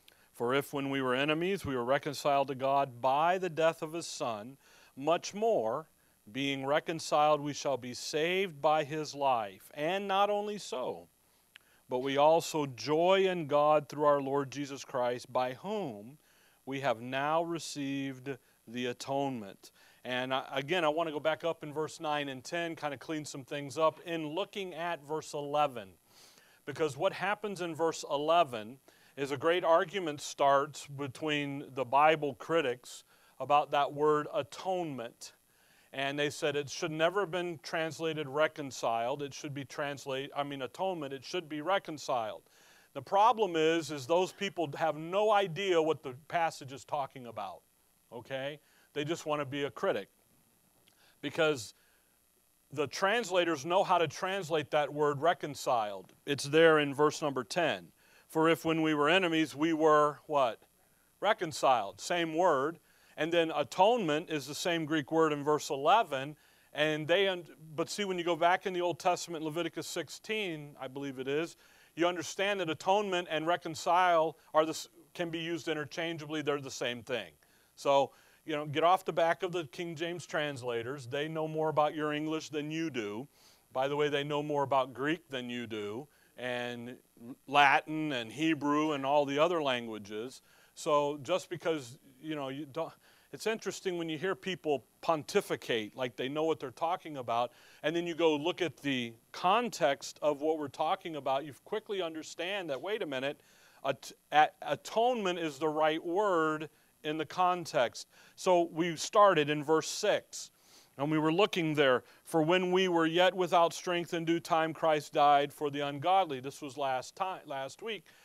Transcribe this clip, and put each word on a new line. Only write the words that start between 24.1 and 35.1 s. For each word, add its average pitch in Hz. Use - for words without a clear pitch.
looking 190
at 165
verse 151
eleven. 143
Because 143
what 190
happens 196
in 170
verse 160
eleven 139
is 135
a 139
great 165
argument 165
starts 139
between 143
the 127
Bible 147
critics 143
about 143
that 143
word 147
atonement. 151